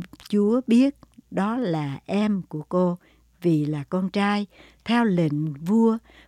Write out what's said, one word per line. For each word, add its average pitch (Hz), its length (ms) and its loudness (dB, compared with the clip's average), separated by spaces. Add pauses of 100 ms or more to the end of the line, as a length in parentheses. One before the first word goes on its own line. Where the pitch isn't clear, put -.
(300)
chúa 208 380 2
biết 254 280 4 (360)
đó 202 260 -2
là 160 480 -4
em 202 440 0
của 151 200 -8
cô, 180 280 0 (440)
vì 156 240 2
là 147 180 -4
con 185 260 -4
trai, 202 380 -2 (380)
theo 233 200 2
lệnh 156 480 0
vua 220 440 2 (300)